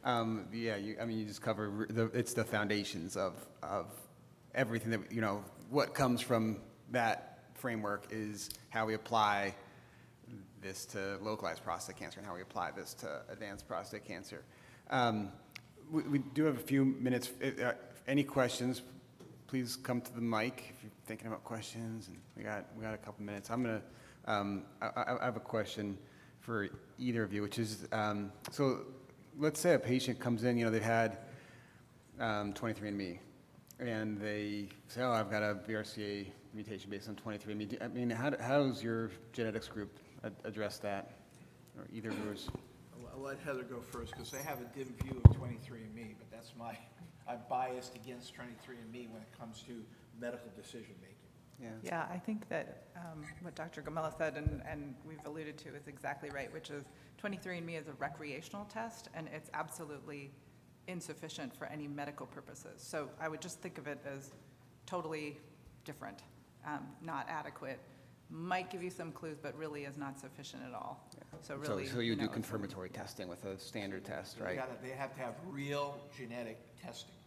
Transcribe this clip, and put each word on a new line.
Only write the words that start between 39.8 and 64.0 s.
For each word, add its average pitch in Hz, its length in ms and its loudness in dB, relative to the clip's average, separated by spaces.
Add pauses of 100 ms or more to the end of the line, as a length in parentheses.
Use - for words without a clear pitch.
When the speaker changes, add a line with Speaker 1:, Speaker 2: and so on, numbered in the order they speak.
Speaker 1:
ad-, 110 100 -2 (120)
address 107 340 -2
that, 101 320 -2 (680)
or - 140 -10
either 110 180 -4
of 107 160 -2
yours? 101 240 -4 (460)
Speaker 2:
I'll, 120 200 -12
I'll 135 80 -6
let 139 160 -4
Heather 135 240 -2
go 120 180 -6
first, 117 340 -6
'cause 113 160 -8
they 135 100 -6
have 139 200 -2
a 120 160 -10
dim 131 160 -6 (100)
view 131 200 -4
of 117 120 12
twenty-three 120 460 -6
and 107 140 -10
me, 110 220 -8
but 110 140 -16
that's 113 260 -14
my, 113 200 -8 (500)
I'm 120 120 -4 (100)
biased 127 460 0
against 120 400 -10
twenty-three 123 420 -12
and 113 140 -12
me 120 200 -10
when 110 100 -10
it - 180 -16
comes 113 280 -10
to 117 160 -8 (360)
medical 120 360 -4
decision 107 460 -12
making. - 160 -18 (440)
Speaker 1:
Yeah. 233 80 -6 (140)
Speaker 3:
Yeah, 170 280 -2
I 180 60 -2
think 214 320 -2
that, - 340 -2 (120)
um, 165 280 -10 (180)
what 175 140 -8
Doctor 160 260 -6
Gomella 156 360 0
said, 156 180 4
and, 147 320 2
and 147 280 -6 (120)
we've 156 180 -10
alluded 151 340 -6
to, 160 100 -12
is 143 180 -10
exactly 143 420 -4
right, 139 240 -4
which 160 160 -8
is 143 140 -6 (340)
twenty-three 185 400 -4
and 170 80 -4
me 165 100 -4
is 151 120 -6
a 151 60 -10
recreational 151 720 -4
test, 220 500 -6
and 160 180 -6
it's 156 200 -8
absolutely 147 800 -4 (560)
insufficient 160 680 -6
for 143 120 -6
any 151 200 -4
medical 143 380 -4
purposes. - 560 -12
So 147 280 -2 (120)
I 160 80 2
would 156 100 -4
just 175 220 -8
think 175 160 -6
of 147 100 -8
it 139 180 -4